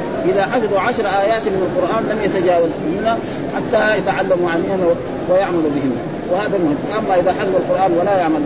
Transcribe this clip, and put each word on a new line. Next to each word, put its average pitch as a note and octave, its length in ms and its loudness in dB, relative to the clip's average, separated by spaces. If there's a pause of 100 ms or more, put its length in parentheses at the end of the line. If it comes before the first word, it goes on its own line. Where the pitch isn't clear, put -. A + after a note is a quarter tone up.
(240)
إذا F#3+ 180 2
حفظوا G#3 380 0
عشر A3+ 220 0 (180)
آيات A3 260 2
من F#3+ 240 0
القرآن F3+ 340 0
لم - 200 -2
يتجاوز F3 460 2 (200)
منها G3 280 0 (380)
حتى G#3+ 420 0
يتعلموا F#3 520 0
عنهما F#3 360 0
و-، E3+ 460 -2
ويعملوا F3+ 380 2
بهما، C3+ 300 0 (300)
وهذا G3 280 0
مهم. D#3 180 2 (220)
أما G3 220 2
إذا F3+ 120 2
حفظ F#3+ 240 -2
القرآن F3+ 360 2
ولا F3+ 240 2
يعمل D#3 300 2